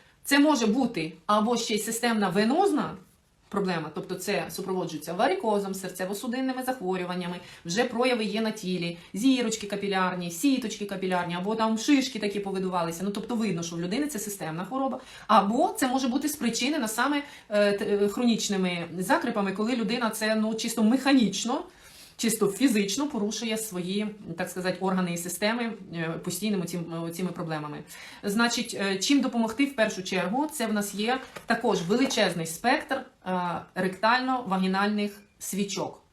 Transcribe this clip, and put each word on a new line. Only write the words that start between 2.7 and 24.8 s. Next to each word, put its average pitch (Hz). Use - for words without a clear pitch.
проблема, 175
тобто 185
це 175
супроводжується 175
варикозом, 208
серцево-судинними 247
захворюваннями, 180
вже 190
прояви 240
є 214
на 220
тілі, 175
зірочки 226
капілярні, 190
сіточки 233
капілярні, 185
або 202
там 220
шишки 262
такі 208
повидувалися. 185
Ну, 202
тобто 208
видно, 190
що 170
в 170
людини 233
це 226
системна 170
хвороба. 262
Або 220
це 262
може 262
бути 277
спричинено 240
саме, 277
е, 208
т-, 202
е, 202
хронічними 190
закрепами, 214
коли 214
людина 226
це, 220
ну, 220
чисто 226
механічно, 254
чисто 208
фізично 226
порушує 214
свої, 190
так 180
сказати, 180
органи 185